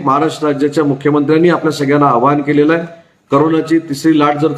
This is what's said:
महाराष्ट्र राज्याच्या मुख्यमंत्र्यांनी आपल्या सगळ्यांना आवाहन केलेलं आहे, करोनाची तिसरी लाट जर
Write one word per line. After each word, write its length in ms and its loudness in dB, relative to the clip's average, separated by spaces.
महाराष्ट्र 440 -2
राज्याच्या 360 -2
मुख्यमंत्र्यांनी 680 0
आपल्या 220 0
सगळ्यांना 360 0
आवाहन 340 2
केलेलं 320 2
आहे, 140 -4
करोनाची 480 0
तिसरी 400 0
लाट 180 2
जर 200 0